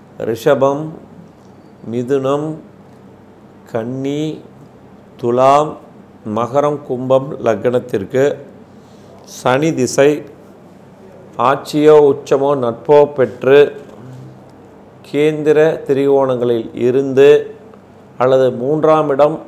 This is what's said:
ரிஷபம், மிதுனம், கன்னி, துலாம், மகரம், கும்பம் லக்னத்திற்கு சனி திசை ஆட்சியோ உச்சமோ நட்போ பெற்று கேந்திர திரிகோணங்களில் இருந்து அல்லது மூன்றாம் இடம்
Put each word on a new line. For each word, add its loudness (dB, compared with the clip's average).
ரிஷபம், -2
மிதுனம், -4
கன்னி, -6
துலாம், 2
மகரம், -2
கும்பம் -2
லக்னத்திற்கு -2
சனி 0
திசை 2
ஆட்சியோ 2
உச்சமோ 0
நட்போ 0
பெற்று 2
கேந்திர 0
திரிகோணங்களில் 0
இருந்து 2
அல்லது 2
மூன்றாம் 0
இடம் 2